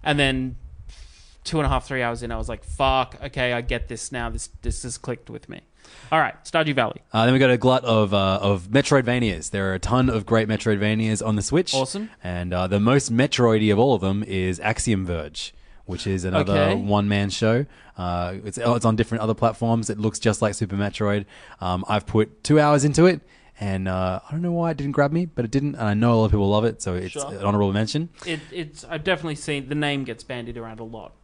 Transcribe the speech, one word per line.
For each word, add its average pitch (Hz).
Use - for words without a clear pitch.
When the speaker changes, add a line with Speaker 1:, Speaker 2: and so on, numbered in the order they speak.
Speaker 1:
And 147
then 131
two 156
and 147
a 135
half, 131
three 131
hours 120
in, 117
I 117
was 110
like, 113
"Fuck, 131
okay, 127
I 120
get 123
this -
now. 117
This, 113
this -
has 120
clicked -
with 113
me." -
All 160
right, 135
Stardew 156
Valley. 123
Speaker 2:
Uh, 110
then 127
we 131
got 131
a 123
glut 127
of, 107
uh, 98
of 98
Metroidvanias. 120
There 98
are 92
a 92
ton 127
of 110
great 110
Metroidvanias 107
on 107
the 104
Switch. 170
Speaker 1:
Awesome. 165
Speaker 2:
And, 90
uh, 92
the 101
most 123
Metroidy 113
of 98
all 131
of 101
them 98
is 92
Axiom 104
Verge, 78
which 92
is 95
another 95
Speaker 1:
Okay. 98
Speaker 2:
one-man 101
show. 117
Uh, 87
it's, 101
oh, 120
it's 113
on 110
different 110
other 110
platforms. 113
It 104
looks 104
just 107
like 104
Super 98
Metroid. 101
Um, 90
I've 104
put -
two 151
hours 147
into 156
it, 180
and, 95
uh, 92
I -
don't 160
know 175
why 170
it 147
didn't 139
grab 143
me, 170
but 131
it 113
didn't, 139
and 117
I 104
know 117
a -
lot 110
of 104
people 101
love 107
it, -
so 92
it's 92
Speaker 1:
Sure. 139
Speaker 2:
an 98
honorable 101
mention. 110
Speaker 1:
It, 160
it's, 156
I've 156
definitely 160
seen, 143
the 147
name 143
gets 113
bandied 120
around 113
a 113
lot. 113